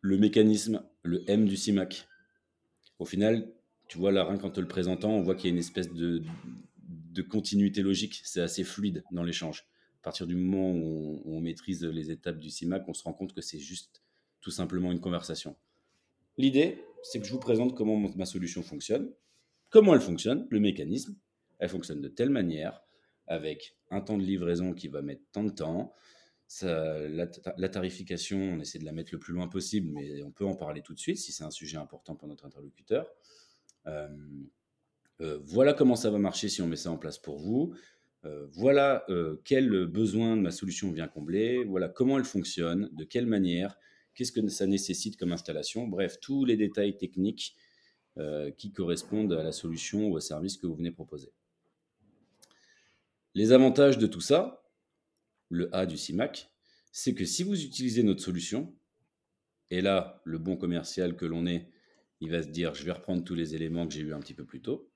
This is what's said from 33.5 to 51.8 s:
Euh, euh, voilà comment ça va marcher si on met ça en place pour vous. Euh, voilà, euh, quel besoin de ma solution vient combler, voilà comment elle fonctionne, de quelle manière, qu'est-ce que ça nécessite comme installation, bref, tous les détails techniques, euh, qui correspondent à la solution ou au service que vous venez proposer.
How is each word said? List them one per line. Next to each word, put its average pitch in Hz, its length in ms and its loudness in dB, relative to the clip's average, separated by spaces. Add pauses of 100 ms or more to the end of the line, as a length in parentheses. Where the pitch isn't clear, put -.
Euh, 76 220 -8 (1120)
euh, 76 220 -6
voilà 123 320 6
comment 127 200 8
ça 117 140 0
va 107 80 2
marcher 101 320 0
si 95 140 -2
on 87 40 0
met 82 80 -2
ça 85 140 -6
en 80 80 -4
place 78 220 -10
pour 73 180 -10
vous. 120 380 -2 (500)
Euh, 73 240 -10
voilà, 135 600 4
euh, 82 360 -2
quel 117 400 4
besoin 110 500 2
de 107 60 2
ma 90 80 2
solution 92 420 -4
vient 80 160 -4
combler, 104 580 -2
voilà 92 220 -2
comment 131 300 2
elle 127 80 0
fonctionne, 87 680 -2
de 78 100 -10
quelle 120 240 -2
manière, 98 500 0 (380)
qu'est-ce 123 160 -4
que 107 160 0
ça 98 180 -2
nécessite 98 520 -2
comme 87 140 -2
installation, 85 560 -6
bref, 92 320 -2
tous 135 260 0
les 120 120 4
détails 101 400 0
techniques, - 580 -2 (600)
euh, 73 320 -4
qui 101 240 -12
correspondent 92 600 -2
à 80 100 -2
la 80 80 -2
solution 85 560 -4
ou 92 80 0
au 78 40 -2
service 82 380 -6
que - 80 -10
vous 82 100 -4
venez 85 160 -4
proposer. 76 400 -14 (2000)